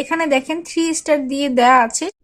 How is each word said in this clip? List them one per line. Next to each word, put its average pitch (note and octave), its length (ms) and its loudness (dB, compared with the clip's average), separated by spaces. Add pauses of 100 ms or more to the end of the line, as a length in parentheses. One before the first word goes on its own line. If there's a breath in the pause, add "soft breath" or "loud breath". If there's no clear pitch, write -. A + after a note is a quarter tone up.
এখানে E4 220 -2 (120)
দেখেন D4 220 -2 (100)
থ্রি E4 160 -2 (160)
স্টার D4+ 200 0 (120)
দিয়ে C#4 160 -2 (120)
দেয়া B3+ 280 6
আছে। A#3+ 180 -6 (180)